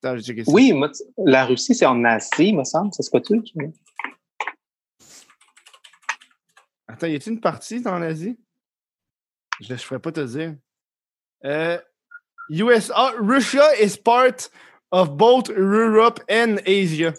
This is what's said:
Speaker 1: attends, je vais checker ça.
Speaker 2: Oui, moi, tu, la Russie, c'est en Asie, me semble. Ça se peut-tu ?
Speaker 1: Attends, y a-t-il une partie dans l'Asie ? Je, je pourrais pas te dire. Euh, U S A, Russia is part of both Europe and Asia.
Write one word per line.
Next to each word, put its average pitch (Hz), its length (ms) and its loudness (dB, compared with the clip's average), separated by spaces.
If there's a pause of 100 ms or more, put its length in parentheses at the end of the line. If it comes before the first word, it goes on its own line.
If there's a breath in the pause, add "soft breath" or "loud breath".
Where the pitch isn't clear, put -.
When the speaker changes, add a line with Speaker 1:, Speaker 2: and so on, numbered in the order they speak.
Speaker 1:
attends, 127 140 -4
je 113 40 -10
vais - 20 -14
checker 113 220 -10
ça. 143 80 0
Speaker 2:
Oui, 240 200 6
moi, 143 160 0
tu, - 140 -14 (160)
la 135 260 4
Russie, 127 300 0
c'est 175 120 2
en 120 180 0
Asie, 120 500 0
me 139 100 -2
semble. 180 300 -4
Ça - 80 -8
se - 80 -8
peut-tu ? 208 320 0 (3500)
Speaker 1:
Attends, 117 180 -10
y 160 80 -2
a-t-il 214 200 -8
une 226 60 -10
partie 190 400 -6
dans 190 180 -6
l'Asie ? 170 400 -8 (1200)
Je, 113 140 -12
je - 120 -14
pourrais 131 140 -10
pas 165 120 -10
te 165 80 -8
dire. 147 340 -8 (920)
Euh, 160 340 -4 (720)
U 196 200 0
S 226 240 2
A, 247 260 2
Russia 262 420 2 (180)
is 196 160 0
part 247 520 2 (420 soft breath)
of 180 260 2
both 240 340 4
Europe 220 680 2 (100)
and 226 260 2 (100)
Asia. 165 520 0